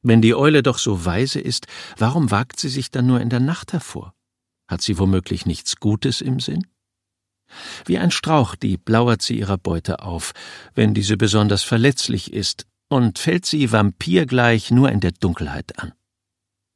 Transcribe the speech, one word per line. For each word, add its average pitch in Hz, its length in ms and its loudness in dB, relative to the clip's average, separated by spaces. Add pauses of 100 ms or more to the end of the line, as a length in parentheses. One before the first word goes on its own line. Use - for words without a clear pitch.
Wenn 113 200 6
die 113 120 6
Eule 143 280 4
doch 127 160 0
so 92 260 -2
weise 117 360 -2
ist, - 260 -6 (300)
warum 131 340 2
wagt 107 280 -2
sie - 100 -6
sich 131 220 -8
dann 127 160 0
nur 123 140 4
in 117 100 -4
der 120 100 0
Nacht 151 320 -4
hervor? - 420 -8 (520)
Hat 92 160 -6
sie 104 160 -2
womöglich 95 480 0
nichts - 300 -4
Gutes 107 440 -2
im 131 200 -4
Sinn? 160 260 -6 (1200)
Wie 175 140 -2
ein 175 120 2
Strauchdieb 117 760 -2
lauert 113 340 2
sie 113 160 -4
ihrer 98 200 -2
Beute 85 440 -4
auf, 87 300 -10 (420)
wenn 107 200 2
diese 104 220 0
besonders 104 460 2
verletzlich 117 680 0
ist, - 340 -6 (220)
und 123 300 2
fällt 180 280 -2
sie 139 240 0
vampirgleich 120 1000 2
nur 131 200 6
in 104 100 0
der 87 120 0
Dunkelheit 76 680 -6
an. - 140 -12 (840)